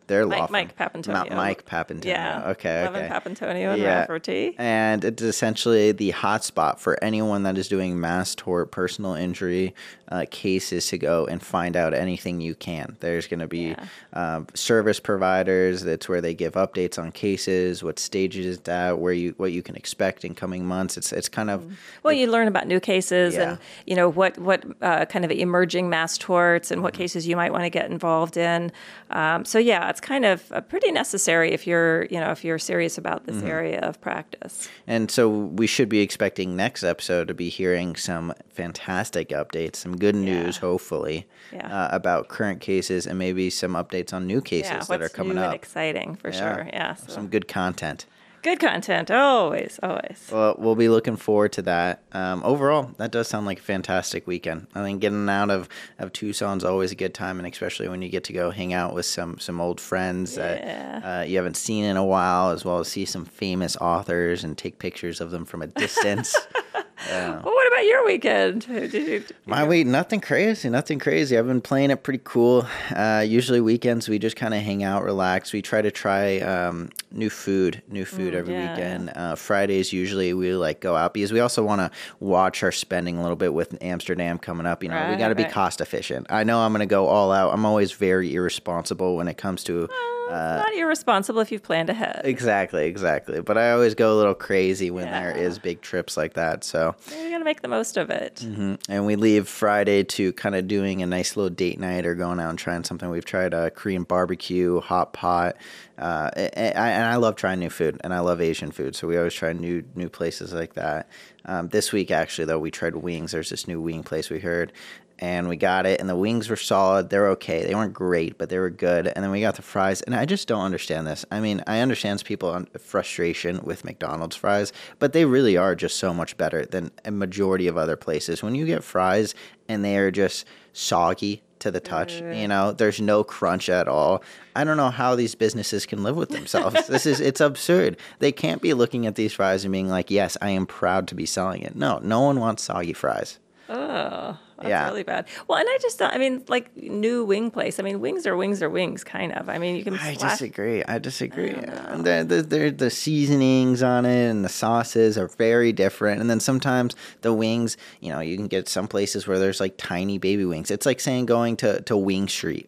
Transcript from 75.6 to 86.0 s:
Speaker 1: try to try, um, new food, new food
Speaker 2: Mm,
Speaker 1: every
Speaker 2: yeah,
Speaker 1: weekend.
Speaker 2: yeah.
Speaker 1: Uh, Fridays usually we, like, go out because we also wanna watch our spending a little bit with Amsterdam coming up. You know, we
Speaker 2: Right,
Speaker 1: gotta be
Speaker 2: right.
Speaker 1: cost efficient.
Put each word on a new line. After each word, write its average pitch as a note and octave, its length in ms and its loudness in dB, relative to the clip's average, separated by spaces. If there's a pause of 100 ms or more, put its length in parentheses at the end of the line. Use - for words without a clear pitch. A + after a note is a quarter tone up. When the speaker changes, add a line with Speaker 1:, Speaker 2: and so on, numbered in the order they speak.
Speaker 1:
try A2 200 2
to G#2 100 2
try, G2 480 0
um, F2 500 -2 (220)
new G#2+ 180 -2
food, F#2+ 600 0
new G2 160 -6
food F#2 280 -4
Speaker 2:
Mm, F2+ 40 -2
Speaker 1:
every F2 160 -4
Speaker 2:
yeah, F2 220 -4
Speaker 1:
weekend. F2+ 400 -6
Speaker 2:
yeah. E2+ 160 -6
Speaker 1:
Uh, D#2 40 -4
Fridays G2 580 2
usually F#2 400 0
we, F#2 220 0
like, D#2+ 240 0
go F2+ 160 0
out E2+ 180 2
because G2+ 200 -2
we A2+ 60 4
also A#2+ 240 2
wanna G2+ 280 2 (280)
watch F#2 440 2
our F2+ 80 2
spending F2 460 -2
a E2+ 40 -2
little F2 140 0
bit F2 180 2
with E2 280 -2
Amsterdam F2 580 -2
coming E2+ 260 -6
up. E2+ 180 -2
You F#2 60 -6
know, E3 60 -4
we D#3+ 60 -2 (100)
Speaker 2:
Right, - 80 -2
Speaker 1:
gotta A2 160 2
be A2 80 2
Speaker 2:
right. - 80 -2
Speaker 1:
cost F#2 300 0
efficient. - 480 -4